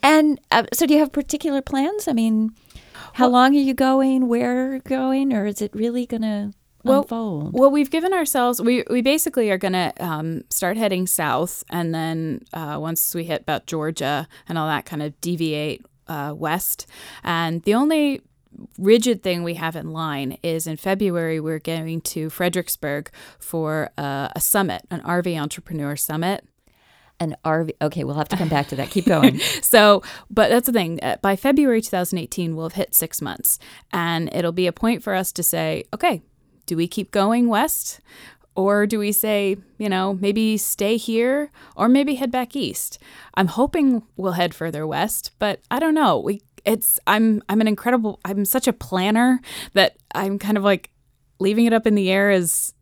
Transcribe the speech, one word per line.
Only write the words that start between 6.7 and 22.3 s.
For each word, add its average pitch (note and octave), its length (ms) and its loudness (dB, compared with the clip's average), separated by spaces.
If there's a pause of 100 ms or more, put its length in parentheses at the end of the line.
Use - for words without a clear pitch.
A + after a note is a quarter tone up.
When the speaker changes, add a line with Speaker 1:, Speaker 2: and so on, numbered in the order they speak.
Speaker 2:
Well, C4+ 180 6
Speaker 1:
unfold? G3+ 520 -4
Speaker 2:
well, C4+ 160 8
we've C#4+ 200 2
given E4+ 220 0
ourselves, B3 480 0
we, A#3+ 300 2
we B3 120 2
basically C4+ 480 0
are F#3+ 80 0
gonna, F3+ 400 -2
um, D#3+ 520 -6
start F#3+ 260 -2
heading F#3+ 320 0
south, D#3 640 -2
and E3+ 240 -4
then, D#3+ 480 -4 (100)
uh, D3+ 280 -8
once E3 340 -4
we E3+ 100 -6
hit D#3+ 180 -4
about D3 240 -6
Georgia D#3 640 -4 (200)
and E3 100 -4
all D#3 100 -2
that, D3 160 -2
kind D3+ 180 -8
of D3 180 -10
deviate, D#3 640 -4 (240)
uh, D3 280 -8
west. E3 500 -4 (380)
And E3 400 -2
the G#3 100 2
only D4 460 2 (580)
rigid A3 460 4
thing F3 180 -2
we E3+ 120 -4
have D#3+ 200 -4
in E3 180 -8
line D3 500 -6
is E3 260 -4
in D#3+ 80 -6
February, F3 640 -2
we're D#3 180 -4
going E3 440 -6
to D#3 280 -6